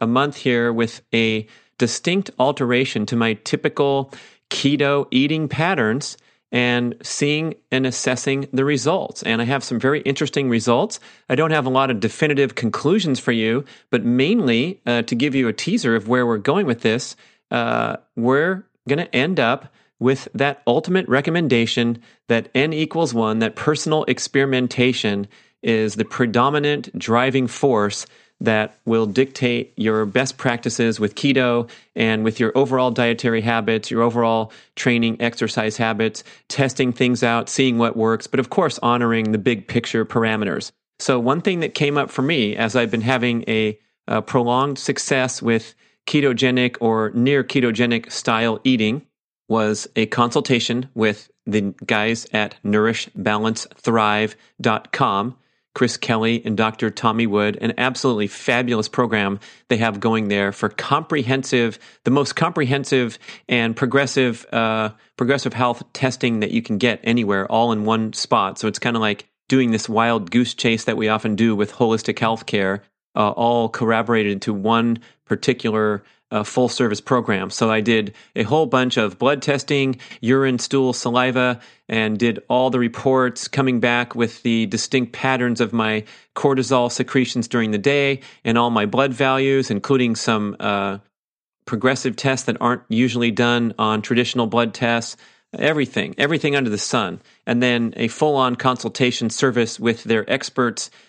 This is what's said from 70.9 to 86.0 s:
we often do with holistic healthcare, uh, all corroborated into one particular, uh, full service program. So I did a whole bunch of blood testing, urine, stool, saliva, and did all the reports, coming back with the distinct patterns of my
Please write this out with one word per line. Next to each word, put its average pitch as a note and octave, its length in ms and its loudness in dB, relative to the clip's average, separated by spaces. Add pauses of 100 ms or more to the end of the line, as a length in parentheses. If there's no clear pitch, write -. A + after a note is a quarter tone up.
we G#2+ 120 0
often G#2+ 280 0
do A2+ 180 2
with G2+ 180 -2
holistic A2+ 440 0
healthcare, G#2 640 -2 (340)
uh, G#2+ 160 2
all A#2 380 2
corroborated A2+ 640 0
into G2 200 -4
one A2+ 460 0 (280)
particular, G#2+ 760 -2 (280)
uh, G#2+ 140 -2
full B2+ 240 0
service A2 320 0
program. G#2+ 480 0
So A2+ 220 0
I A2 100 2
did A2 320 0 (240)
a A#2+ 60 0
whole C#3+ 240 2
bunch B2+ 320 0
of G#2 200 -2
blood C3+ 220 2
testing, C#3 580 0 (220)
urine, C3 380 2
stool, C3 340 0
saliva, B2 640 0 (300)
and A2 300 0
did A2 320 0
all B2+ 180 4
the B2+ 100 2
reports, B2 720 0
coming C3 320 0
back A#2+ 340 0
with A#2 280 -2
the A2+ 240 2
distinct A#2 480 -2
patterns B2 440 0
of A2+ 140 0
my A2 320 0 (320)